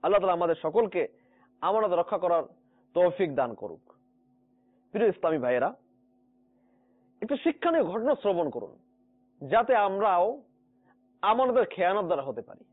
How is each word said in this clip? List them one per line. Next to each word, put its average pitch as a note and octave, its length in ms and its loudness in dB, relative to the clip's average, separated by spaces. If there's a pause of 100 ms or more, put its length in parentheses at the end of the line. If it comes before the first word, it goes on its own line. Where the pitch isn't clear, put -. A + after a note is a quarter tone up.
আল্লাহ G3 180 4
তাআলা F#3 120 2
আমাদের E3+ 220 0
সকলকে E3+ 540 -2 (520)
আমানত G3+ 320 0
রক্ষা F3 260 0
করার E3+ 240 0 (520)
তৌফিক F3 400 2
দান A#2+ 200 -2
করুক। - 400 -14 (960)
প্রিয় G#3+ 160 2
ইসলামী E3 300 0
ভাইয়েরা, B2 360 0 (1500)
একটু B3+ 140 -4
শিক্ষণীয় E4 480 0
ঘটনা A3 300 -2
শ্রবণ F3 360 -2
করুন, G#2 280 -12 (680)
যাতে A#3 280 2
আমরাও G3+ 680 0 (800)
আমানতের A#3 480 2
খেয়ানত F#3+ 340 0
দ্বারা E3 180 -2
হতে A#2+ 200 -8
পারি। - 300 -20